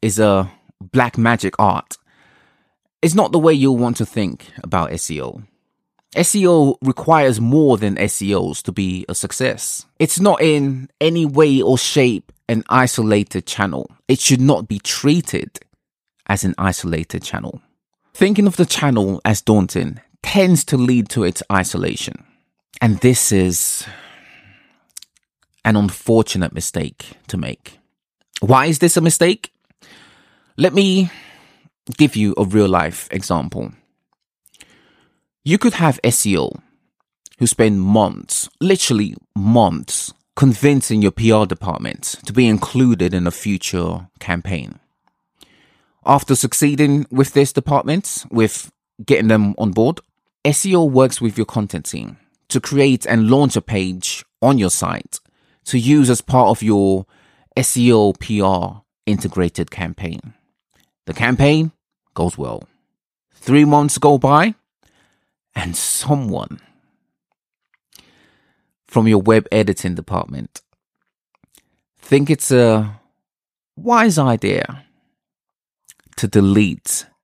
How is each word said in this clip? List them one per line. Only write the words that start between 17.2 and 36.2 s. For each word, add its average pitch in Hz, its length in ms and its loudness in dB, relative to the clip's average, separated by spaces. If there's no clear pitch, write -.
channel. - 400 -12
Thinking 202 340 2
of 185 100 0
the 175 100 2
channel 107 580 -2
as 104 160 0
daunting 95 580 0
tends 185 400 2
to - 140 -2
lead 123 320 0
to 110 160 -2
its 90 260 -4
isolation. - 720 -4
And 107 180 2
this 123 320 2
is 92 540 -2
an 113 100 2
unfortunate 104 800 0
mistake - 640 -10
to 92 100 -8
make. - 400 -12
Why 131 260 4
is 165 140 0
this 175 180 2
a - 20 0
mistake? 170 540 0
Let 170 160 2
me 190 360 2
give 151 180 4
you 107 220 0
a 101 80 2
real 101 240 2
life 85 420 -2
example. 82 600 -6
You 160 120 2
could 226 180 0
have 156 300 0
S - 220 0